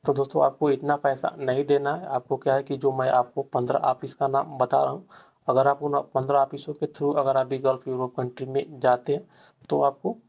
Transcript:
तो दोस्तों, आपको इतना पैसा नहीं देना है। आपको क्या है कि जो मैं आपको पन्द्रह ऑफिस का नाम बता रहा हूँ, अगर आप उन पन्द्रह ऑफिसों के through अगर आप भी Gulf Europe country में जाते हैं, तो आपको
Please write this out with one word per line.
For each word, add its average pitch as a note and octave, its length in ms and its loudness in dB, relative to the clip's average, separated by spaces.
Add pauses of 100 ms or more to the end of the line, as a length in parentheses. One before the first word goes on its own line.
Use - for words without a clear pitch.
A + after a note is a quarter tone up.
तो D3 60 2
दोस्तों, C#3 320 2
आपको C#3 260 0
इतना C#3+ 260 0
पैसा C#3 420 -2
नहीं C3+ 260 -2
देना C#3+ 300 2
है। F3+ 120 -10
आपको C3+ 300 -4
क्या C3+ 180 0
है C#3 80 0
कि C#3 140 -6
जो C3+ 160 0
मैं C3 180 0
आपको B2+ 320 0
पन्द्रह B2+ 360 -2
ऑफिस C3 360 -2
का C#3 140 -2
नाम C#3 300 -2
बता C3 240 2
रहा C3+ 100 0
हूँ, F#3 140 -12 (420)
अगर C3 200 4
आप C#3+ 140 0
उन C#3+ 180 0
पन्द्रह C3+ 380 0
ऑफिसों C#3+ 340 -2
के D3 140 -4
through C#3+ 300 -2
अगर C3+ 200 2
आप C3 100 0
भी C3 120 -4
Gulf C3 300 -2
Europe B2+ 280 -4
country B2+ 300 -6
में C#3 340 -6
जाते B2 320 2
हैं, C#3+ 160 -4 (400)
तो D3 140 0
आपको C#3+ 340 -2 (120)